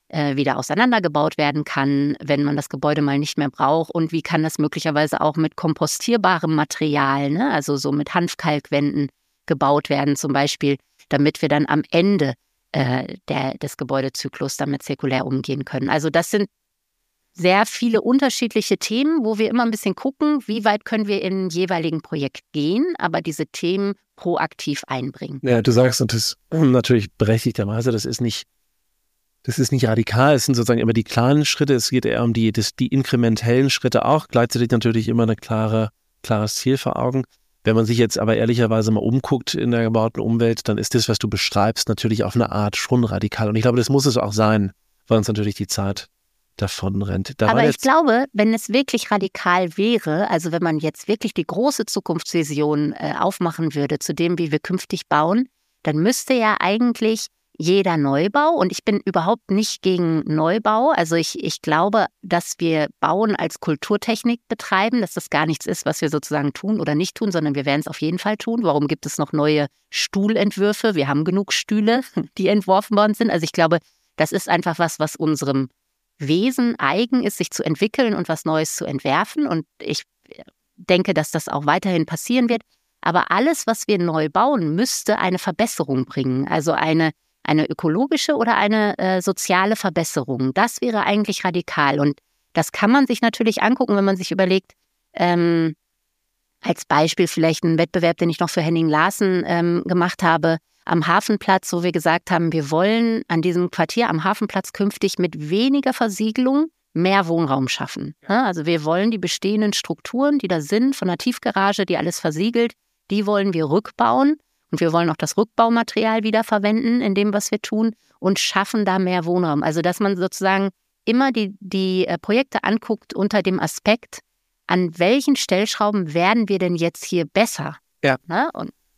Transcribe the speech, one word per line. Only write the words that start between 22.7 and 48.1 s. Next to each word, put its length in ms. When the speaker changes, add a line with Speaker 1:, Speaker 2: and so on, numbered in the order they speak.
Speaker 1:
aber 240
diese 260
Themen 460
proaktiv 720
einbringen. 560
Speaker 2:
Ja, 180
du 100
sagst, 300
und 120
das, 240
ähm, 200
natürlich 420
berechtigterweise, 800
das 140
ist 160
nicht, 220
das 160
ist 120
nicht 160
radikal, 480
es 100
sind 100
sozusagen 240
immer 140
die 100
kleinen 420
Schritte, 300
es 140
geht 160
eher 180
um 100
die, 180
das, 240
die 120
inkrementellen 800
Schritte 360
auch, 220
gleichzeitig 440
natürlich 360
immer 160
eine 120
klare, 540
klares 320
Ziel 220
vor 200
Augen. 280
Wenn 100
man 100
sich 120
jetzt 220
aber 180
ehrlicherweise 540
mal 100
umguckt 540
in 160
der 120
gebauten 380
Umwelt, 480
dann 80
ist 180
das, 140
was 80
du 100
beschreibst, 600
natürlich 340
auf 120
eine 160
Art 260
schon 260
radikal. 460
Und 60
ich 80
glaube, 160
das 100
muss 160
es 120
auch 160
sein, 380
weil 100
uns 100
natürlich 280
die 120
Zeit 400
davonrennt. 800
Da 100
Speaker 1:
Aber 80
Speaker 2:
waren 100
Speaker 1:
ich 60
Speaker 2:
jetzt 100
Speaker 1:
glaube, 520